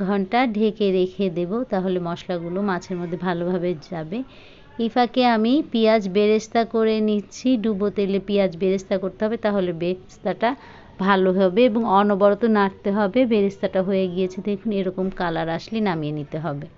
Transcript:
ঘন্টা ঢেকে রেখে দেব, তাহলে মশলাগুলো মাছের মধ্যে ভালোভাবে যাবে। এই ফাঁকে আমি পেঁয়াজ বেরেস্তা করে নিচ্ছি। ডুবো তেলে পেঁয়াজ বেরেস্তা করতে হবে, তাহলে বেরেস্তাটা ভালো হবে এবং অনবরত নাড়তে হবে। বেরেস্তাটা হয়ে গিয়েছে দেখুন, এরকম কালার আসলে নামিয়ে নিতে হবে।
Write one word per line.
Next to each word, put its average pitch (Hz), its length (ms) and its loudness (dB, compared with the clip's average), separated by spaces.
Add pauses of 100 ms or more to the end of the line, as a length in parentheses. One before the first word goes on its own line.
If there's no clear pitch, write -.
ঘন্টা 202 340 0 (180)
ঢেকে 208 300 0 (120)
রেখে 185 260 0 (120)
দেব, 175 140 -4 (200)
তাহলে 185 260 0 (100)
মশলাগুলো 175 520 -6 (100)
মাছের 180 300 -4
মধ্যে 175 180 -6 (100)
ভালোভাবে 175 420 -2 (200)
যাবে। 165 300 -8 (640)
এই 226 100 0
ফাঁকে 247 280 2 (140)
আমি 220 180 2 (180)
পেঁয়াজ 220 320 4 (120)
বেরেস্তা 214 460 2 (120)
করে 220 220 2 (120)
নিচ্ছি। 208 420 -2 (140)
ডুবো 208 320 0
তেলে 196 320 0
পেঁয়াজ 196 240 2 (100)
বেরেস্তা 190 420 0
করতে 185 220 -6
হবে, 220 200 -2
তাহলে 196 260 0 (100)
বেরেস্তাটা 180 680 -4 (560)
ভালো 190 240 4 (100)
হবে 190 300 4
এবং 220 120 0 (180)
অনবরত 202 440 4 (140)
নাড়তে 196 400 0
হবে। 208 220 0 (140)
বেরেস্তাটা 196 540 0
হয়ে 190 260 0
গিয়েছে 185 340 -2
দেখুন, 208 220 -4 (100)
এরকম 190 280 -2 (120)
কালার 165 380 -2
আসলে 220 300 -6
নামিয়ে 156 320 -2
নিতে 147 260 -8
হবে। 143 200 -6 (120)